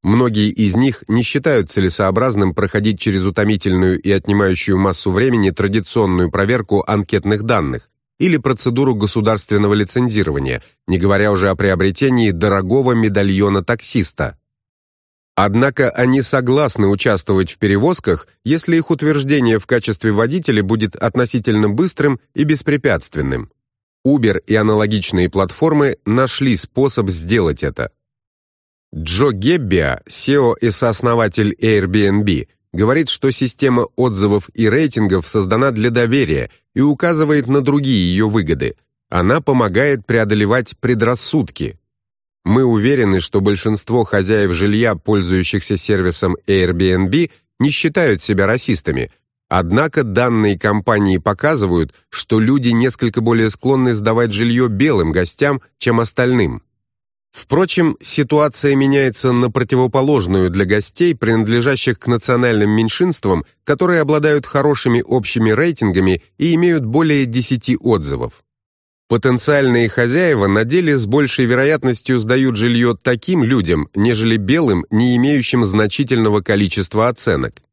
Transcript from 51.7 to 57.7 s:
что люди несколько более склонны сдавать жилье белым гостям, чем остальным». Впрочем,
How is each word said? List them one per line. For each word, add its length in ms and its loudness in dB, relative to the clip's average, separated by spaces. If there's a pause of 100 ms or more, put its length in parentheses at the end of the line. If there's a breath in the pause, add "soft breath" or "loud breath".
что 280 -2
люди 300 2
несколько 540 0
более 280 2
склонны 440 0
сдавать 360 0
жилье 380 0
белым 420 0
гостям, 520 -2 (160 soft breath)
чем 200 0
остальным». 640 0 (720)
Впрочем, 680 0